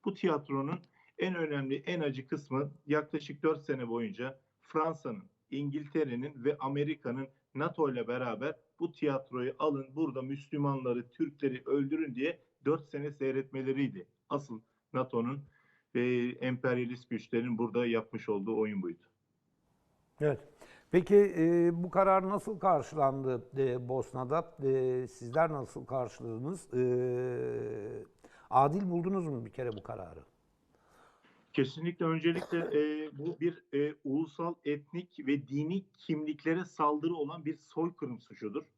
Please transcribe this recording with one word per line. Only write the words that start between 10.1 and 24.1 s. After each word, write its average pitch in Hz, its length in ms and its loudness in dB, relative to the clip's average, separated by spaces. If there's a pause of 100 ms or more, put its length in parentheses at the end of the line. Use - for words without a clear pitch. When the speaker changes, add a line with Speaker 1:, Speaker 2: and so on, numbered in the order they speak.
Speaker 1:
Müslümanları, 135 840 -2
Türkleri 143 580 -2
öldürün 143 480 0
diye 151 240 -2 (260)
dört 151 260 0
sene 147 200 -4
seyretmeleriydi. 135 960 -2 (220)
Asıl 135 320 -6 (320)
nato'nun 127 480 -2 (540)
ve 123 340 2
emperyalist 127 840 -2
güçlerin 117 480 0
burada 120 280 0
yapmış 113 420 -2
olduğu 107 300 0
oyun 107 240 0
buydu. 85 200 -6 (1160)
Speaker 2:
Evet. 147 200 2 (500)
Peki, 196 460 8
e, 170 360 6
bu 170 180 -2
karar 190 380 6
nasıl 202 300 -2
karşılandı, 135 840 2 (140)
e, 123 320 0
Bosna'da? 131 760 -2